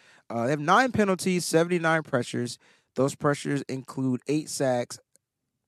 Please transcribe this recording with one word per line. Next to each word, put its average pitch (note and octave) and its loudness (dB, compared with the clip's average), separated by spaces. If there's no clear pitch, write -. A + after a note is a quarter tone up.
Uh, A#2 -2
they B2 0
have D3+ 0
nine G#3 4
penalties, F#3+ 0
seventy-nine E3 2
pressures. A#2+ -4
Those C3+ 2
pressures C#3+ -2
include C3 -4
eight D3+ -2
sacks, B2+ -2